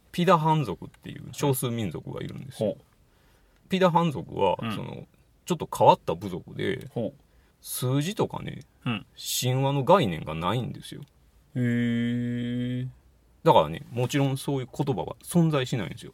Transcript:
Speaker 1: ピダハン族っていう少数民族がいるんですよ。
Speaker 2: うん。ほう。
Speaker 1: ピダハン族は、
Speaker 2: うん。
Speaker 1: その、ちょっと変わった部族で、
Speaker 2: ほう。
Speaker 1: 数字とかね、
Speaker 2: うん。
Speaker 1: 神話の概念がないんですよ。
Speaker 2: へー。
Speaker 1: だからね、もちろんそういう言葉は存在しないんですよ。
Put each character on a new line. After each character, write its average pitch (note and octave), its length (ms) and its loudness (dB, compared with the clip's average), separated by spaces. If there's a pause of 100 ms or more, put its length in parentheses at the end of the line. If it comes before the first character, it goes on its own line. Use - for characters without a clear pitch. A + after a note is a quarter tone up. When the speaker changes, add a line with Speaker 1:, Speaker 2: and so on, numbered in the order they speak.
(140)
Speaker 1:
ピ F3 120 0
ダ F3 140 8
ハ D#3 140 4
ン D#3 100 2
族 F#2+ 220 -6
っ - 20 -12
て - 220 -18
い - 80 -12
う - 60 -14 (100)
少 C#3+ 200 2
数 B2+ 160 -2
民 A2+ 220 -2
族 - 220 -10
が - 80 -8
い - 80 -8
る - 60 -12
ん - 100 -12
で - 80 -16
す - 100 -4
よ。 G#2 60 2
Speaker 2:
う - 20 -2
ん。 - 40 -4
ほ - 40 -20
う。 - 40 -20 (840)
Speaker 1:
ピ F#3 120 0
ダ F3+ 120 6
ハ E3 120 4
ン E3+ 80 2
族 - 280 -8
は、 F#2 220 4
Speaker 2:
う A2+ 60 -4
ん。 A2+ 60 -4
Speaker 1:
そ G2+ 80 -8
の、 - 240 -12 (400)
ち - 60 -2
ょ F3 40 0
っ - 20 -8
と - 200 -8
変 A2 80 6
わ D#3 100 10
っ - 40 -6
た - 160 -2
部 F#2 140 -6
族 F2+ 260 -10
で、 G2+ 380 -4
Speaker 2:
ほ A2+ 140 -4
う。 - 140 -12 (380)
Speaker 1:
数 C3 420 -2
字 F#3 140 -4
と - 140 -2
か - 120 -8
ね、 - 200 -10 (240)
Speaker 2:
う B2 60 -2
ん。 A2 140 -6 (120)
Speaker 1:
神 B2+ 480 -2
話 C#3 80 0
の C#3 100 0
概 E3+ 240 6
念 D#2+ 160 -4
が D#2 120 -6
な F2+ 180 0
い B2 80 0
ん G2 100 -4
で - 100 -12
す - 140 -14
よ。 - 60 -14 (540)
Speaker 2:
へ B2+ 40 -4
ー。 A#2+ 1300 -2 (560)
Speaker 1:
だ D#3+ 100 8
か E2 100 8
ら D2+ 60 -2
ね、 - 120 -8 (100)
も B2 160 -2
ち C#3+ 120 0
ろ C#3 60 6
ん C3+ 120 0
そ C#3 200 -2
う B2+ 40 -2
い - 20 -4
う A#2+ 80 -12
言 C#3 240 -2
葉 F2 60 -4
は - 200 -8
存 E3 280 4
在 C3 180 2
し - 80 -4
な G#2+ 80 0
い F2 40 -6
ん - 20 -6
で - 80 -12
す - 80 -16
よ。 - 80 -16